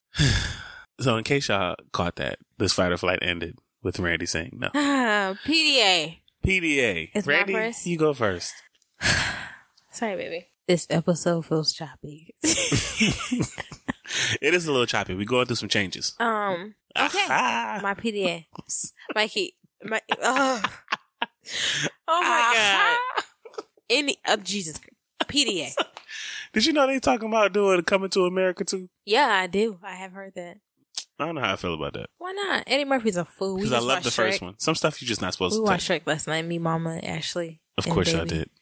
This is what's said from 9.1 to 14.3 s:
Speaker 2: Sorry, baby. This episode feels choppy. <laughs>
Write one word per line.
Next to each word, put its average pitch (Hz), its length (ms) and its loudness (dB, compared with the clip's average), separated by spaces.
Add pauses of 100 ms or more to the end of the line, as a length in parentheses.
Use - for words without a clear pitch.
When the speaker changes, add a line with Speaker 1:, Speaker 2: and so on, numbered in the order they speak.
Speaker 2:
Sorry, 214 260 -6
baby. 170 320 -8 (200)
This 180 220 2
episode 165 560 0
feels 156 280 -2
choppy. 147 680 -16
<laughs> - 40 -20 (2000)